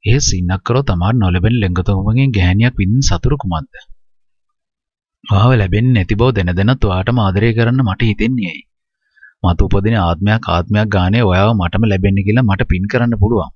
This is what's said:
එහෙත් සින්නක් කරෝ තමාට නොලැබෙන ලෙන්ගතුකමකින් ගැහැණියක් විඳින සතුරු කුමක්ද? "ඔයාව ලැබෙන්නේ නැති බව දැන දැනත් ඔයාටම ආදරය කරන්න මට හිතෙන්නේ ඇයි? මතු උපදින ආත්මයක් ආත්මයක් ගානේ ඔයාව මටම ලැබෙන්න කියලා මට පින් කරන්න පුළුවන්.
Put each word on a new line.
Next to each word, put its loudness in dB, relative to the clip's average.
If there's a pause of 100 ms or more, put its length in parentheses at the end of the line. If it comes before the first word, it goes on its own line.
එහෙත් 2
සින්නක් -2
කරෝ 0
තමාට 0
නොලැබෙන 2
ලෙන්ගතුකමකින් 0
ගැහැණියක් 2
විඳින 0
සතුරු 0
කුමක්ද? -6 (1500)
"ඔයාව 2
ලැබෙන්නේ 2
නැති 0
බව 2
දැන -2
දැනත් 0
ඔයාටම -2
ආදරය 0
කරන්න 0
මට -2
හිතෙන්නේ -2
ඇයි? -16 (760)
මතු 0
උපදින 2
ආත්මයක් 0
ආත්මයක් 0
ගානේ 2
ඔයාව 2
මටම 0
ලැබෙන්න 0
කියලා 0
මට -2
පින් 0
කරන්න 0
පුළුවන්. -2